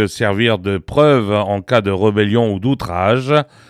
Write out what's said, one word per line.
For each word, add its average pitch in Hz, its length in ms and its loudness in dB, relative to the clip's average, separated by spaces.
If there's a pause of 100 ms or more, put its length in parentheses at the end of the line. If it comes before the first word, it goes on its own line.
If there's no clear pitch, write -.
servir 104 540 0
de 98 180 -4
preuve 135 540 2
en 101 280 0
cas 117 200 0
de 98 100 -2
rébellion 104 640 0
ou 95 60 -6
d'outrage. 120 720 -2 (360)